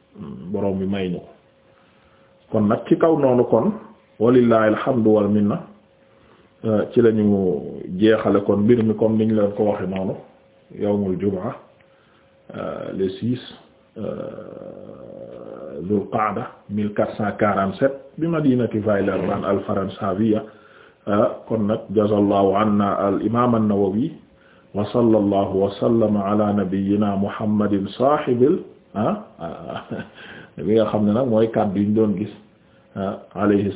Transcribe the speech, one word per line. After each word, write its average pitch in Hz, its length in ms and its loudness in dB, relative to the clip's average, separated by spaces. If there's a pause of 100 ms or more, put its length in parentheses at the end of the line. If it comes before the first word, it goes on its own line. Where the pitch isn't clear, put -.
(520)
borom 98 280 -2
bi 95 80 -4
may 98 220 -2
ñu 87 100 -4
ko. - 100 -16 (1200)
Kon 107 160 2
nag 113 200 0
ci 175 100 4
kaw 165 200 4
noonu 127 280 4
kon, 135 280 2 (460)
walillahi 117 560 4
alhamdu 117 360 0
wal 104 160 4
minna, 104 320 0 (1040)
euh, 107 280 2
ci 123 80 6
la 113 100 6
ñu 92 720 0 (160)
jeexale 104 480 4
kon 101 180 2
mbir 117 200 4
mi 107 120 0
comme 110 220 0
niñ 110 180 2
leen 101 200 2
ko 110 80 0
waxe 98 240 0
noonu, 95 280 -4 (640)
yawmul 101 400 0
jumaa, 95 360 -4 (1000)
euh, 82 380 -8
le 95 160 -2
six, 117 300 -4 (580)
euh, 58 1800 -14
Dhul 98 300 0
Qa'da, 107 400 -2 (180)
mille 104 240 -4
quatre - 240 0
cent 104 200 -2
quarante-sept, 98 560 0 (240)
bi 156 100 -4
madinati 127 520 0
Villeurbanne 98 680 0
al-Faransawiya. 101 1000 -2 (640)
Euh, 107 180 2 (220)
kon 110 200 -2
nag 107 140 -2 (120)
jazallahu 101 600 4
anna 104 400 2
al 98 260 0
imam 120 340 2
an-Nawawi, 104 580 0 (600)
wa 104 120 -2
sallallahu 101 680 2
wa 98 260 2
sallama 107 520 2
ala 104 220 2
nabiyyina 98 640 0
Muhammadin 101 720 -2 (100)
sahibil, 143 640 2 (320)
ah, 143 320 -2 (100)
<laughs> - 1200 -14
bi 92 180 -2
nga 110 120 4
xam 107 180 0
ne 104 80 2
nag 127 140 0
mooy 113 240 4
kàddu 104 280 0
yi 101 80 2
ñu 107 80 0
doon 107 220 2
gis, 104 140 -6 (640)
ah, 98 240 -6 (160)
alayhi 101 400 2